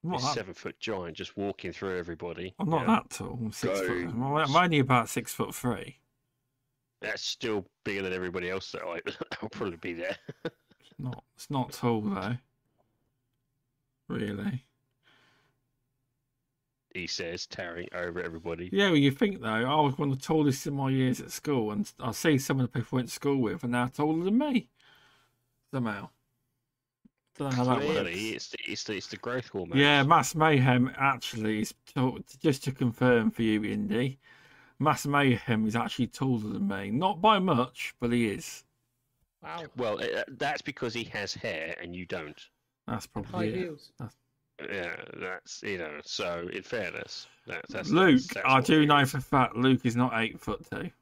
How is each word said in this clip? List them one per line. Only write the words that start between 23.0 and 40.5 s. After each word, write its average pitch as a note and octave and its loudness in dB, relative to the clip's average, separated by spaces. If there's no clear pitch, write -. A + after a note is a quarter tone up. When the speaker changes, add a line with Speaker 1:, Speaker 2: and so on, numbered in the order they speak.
Speaker 1:
to - -10
school C#3 0
with F#2+ 0
are B2+ -4
now B2 0
taller D#3 0
than G3 2
me. C4+ 0
Somehow. A2+ -4
Don't C#3 -4
know C3 -2
how B2 2
that B2+ 4
Speaker 2:
Clearly, G2 0
Speaker 1:
works. F#2 -4
Speaker 2:
it's A2 -6
the, - -10
it's - -6
the, A2 -4
it's - -8
the G#2+ -10
growth B2 -6
hormone. F#2 -2
Speaker 1:
Yeah, C#3+ 6
Mass D3+ 4
Mayhem C3 6
actually A2+ -2
is - -4
t-, B2+ -2
just D3 2
to C#3 -4
confirm A#2+ 4
for - -4
you, G#2+ 2
Indy. G#2 -2
Mass C#3+ 2
Mayhem B2 4
is G#2+ -2
actually A#2 -2
taller A#2 -2
than - -2
me. G2 -4
Not E3+ 0
by G#3+ 6
much, F#3 0
but A#2+ 0
he A#2+ 4
is. - -6
Speaker 3:
Wow. D#3+ -10
Speaker 2:
Well, A2+ -2
uh, A#2 -2
that's C#3 -4